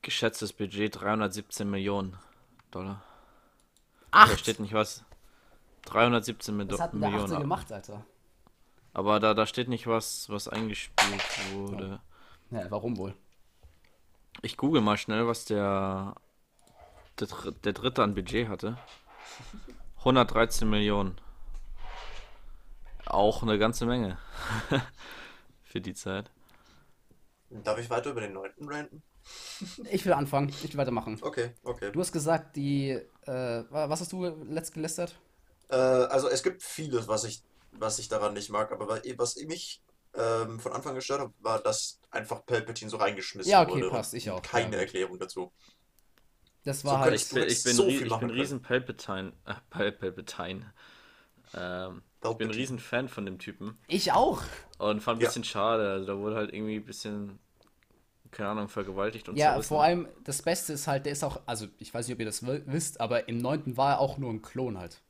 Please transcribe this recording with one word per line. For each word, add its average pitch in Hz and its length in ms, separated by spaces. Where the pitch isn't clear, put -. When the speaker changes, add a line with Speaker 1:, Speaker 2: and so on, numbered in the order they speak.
Speaker 1:
geschätztes - 520
Budget 101 480
dreihundertsiebzehn 101 720
Millionen 98 460
Dollar. 98 320
Speaker 2:
Acht? - 220
Speaker 1:
Da 95 40
steht - 220
nicht 104 160
was. - 300
Dreihundertsiebzehn 113 720
Mil-, 101 140
Speaker 2:
Was 101 100
hat 165 120
denn 104 80
der 104 100
Speaker 1:
Millionen. 101 220
Speaker 2:
Achte - 80
gemacht, 143 320
Alter? 104 320
Speaker 1:
Aber 104 260
da, 110 120
da 107 140
steht 123 220
nicht 120 180
was, 113 420
was 104 200
eingespielt 104 920
wurde. 98 480
Speaker 2:
Ja. 113 120
Ja, 90 80
warum 107 260
wohl? 95 180
Speaker 1:
Ich - 140
google 143 260
mal 104 140
schnell, 113 320
was 113 160
der, 98 720
der, 113 80
Dr-, - 240
der - 220
dritte 127 280
an 104 120
Budget 104 340
hatte. 104 280
Hundertdreizehn 117 640
Millionen. 104 520
Auch 104 360
eine 107 160
ganze 113 260
Menge. 117 320
<laughs> - 960
Für - 160
die 110 120
Zeit. 98 380
Speaker 3:
Darf 107 280
ich 117 120
weiter 123 200
über 120 100
den 101 120
neunten 123 360
ranten? 147 340
Speaker 2:
Ich 196 160
will 180 60
anfangen. 143 380
Ich 143 100
will 143 60
weitermachen. 113 420
Speaker 3:
Okay, 120 340
okay. 117 280
Speaker 2:
Du 170 80
hast 175 120
gesagt, 160 440
die, 139 340
äh, 127 800
wa-, 147 180
was 156 120
hast 170 120
du 185 120
letzt 160 280
gelästert? 165 460
Speaker 3:
Äh, 131 80
also 131 520
es 123 140
gibt 180 200
vieles, 123 460
was 110 160
ich, 107 180
was 110 260
ich 110 100
daran 104 260
nicht 104 160
mag, 107 220
aber 101 160
wa-, - 140
was 120 200
mich, 160 460
ähm, 113 460
von - 120
Anfang 135 220
gestört 139 260
hat, 135 100
war, 110 200
dass - 400
einfach - 360
Palpatine 110 440
so 110 80
reingeschmissen 190 520
Speaker 2:
Ja, 190 120
okay, - 120
Speaker 3:
wurde 127 120
und 92 60
Speaker 2:
passt, 113 220
ich 110 160
auch, 92 120
Speaker 3:
keine 113 340
Speaker 2:
ja. 90 60
Speaker 3:
Erklärung 92 360
dazu. 92 340
Speaker 2:
Das 139 200
Speaker 3:
So 143 60
Speaker 2:
war 135 100
halt 131 100
Speaker 3:
könntest - 220
Speaker 1:
Ich - 20
bin, 127 80
Speaker 3:
du - 60
Speaker 1:
ich 117 160
bin 240 120
Speaker 3:
so - 100
Speaker 1:
ries-, 139 120
Speaker 3:
viel 123 80
Speaker 1:
ich 113 40
Speaker 3:
machen 113 100
Speaker 1:
bin 120 100
Speaker 3:
können. 117 80
Speaker 1:
riesen 139 240
Palpatine, 113 720
äh, 101 100
Pal-, 101 220
Palpatine. 92 800
Ähm, 90 480
ich 113 120
bin 113 120
Speaker 3:
Palpatine. 107 80
Speaker 1:
riesen 127 220
Fan 123 300
von 104 180
dem 92 120
Typen. 104 400
Speaker 2:
Ich 180 240
auch. 240 300
Speaker 1:
Und 107 240
fand 117 160
ein 117 40
Speaker 3:
Ja. 117 60
Speaker 1:
bisschen 113 160
schade, 107 480
also 95 140
da 98 100
wurde 107 200
halt 107 160
irgendwie 107 240
ein 107 80
bisschen, 104 540
keine 101 200
Ahnung, 104 180
vergewaltigt 101 600
und - 80
Speaker 2:
Ja, 147 140
Speaker 1:
zerrissen. 139 180
Speaker 2:
vor 151 140
allem, 170 260
das 139 180
Beste 170 300
ist 143 140
halt, 139 180
der 147 80
ist 147 120
auch, 139 220
also 113 200
ich - 140
weiß 117 140
nicht, 123 80
ob 117 60
ihr 110 60
das 107 200
wi-, 143 200
wisst, 147 340
aber 117 280
im 117 100
neunten 139 380
war 135 180
er - 40
auch 139 200
nur 131 120
ein 110 100
Klon 120 380
halt. 87 320